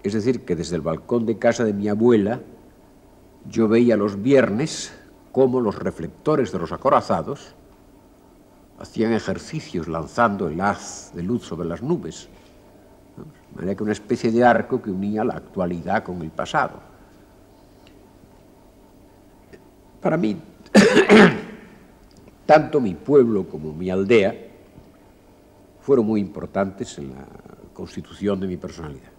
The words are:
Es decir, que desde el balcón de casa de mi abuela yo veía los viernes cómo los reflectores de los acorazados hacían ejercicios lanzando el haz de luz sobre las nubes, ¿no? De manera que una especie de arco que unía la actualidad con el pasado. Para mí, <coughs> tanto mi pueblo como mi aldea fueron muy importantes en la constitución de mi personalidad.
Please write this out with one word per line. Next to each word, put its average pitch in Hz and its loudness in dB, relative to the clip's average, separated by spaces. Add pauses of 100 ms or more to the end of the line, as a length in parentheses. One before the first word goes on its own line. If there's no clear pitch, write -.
Es 101 -2
decir, 113 -2
que 87 -2
desde 82 -6
el 76 -4
balcón 80 -4
de 107 -4
casa 117 2
de 107 0
mi 101 -4
abuela 110 2 (1080)
yo 113 0
veía 113 4
los 101 -2
viernes 131 2 (400)
cómo 127 2
los 101 -2
reflectores 110 -4
de 92 -6
los 82 -6
acorazados 110 -2 (1200)
hacían 113 -2
ejercicios 95 -6
lanzando 92 -2
el 80 -6
haz - -4
de 87 -10
luz 113 -4
sobre 85 -8
las 85 -8
nubes, 123 -6 (880)
¿no? - -18
De - -20
manera 95 -6
que 107 -8
una 104 -2
especie 120 -2
de 117 2
arco 117 2
que 107 -8
unía 101 -4
la 104 -4
actualidad 90 -6
con 90 -10
el 80 -10
pasado. - -4 (3250)
Para 160 0
mí, 170 -2 (360)
<coughs> - 4
tanto 151 6
mi 98 -2
pueblo 113 4
como 78 -10
mi 90 -6
aldea 98 4 (1500)
fueron 123 2
muy 107 0
importantes 98 -6
en 69 -12
la 67 -16 (460)
constitución 95 -6
de 95 -6
mi 90 -6
personalidad. 92 -14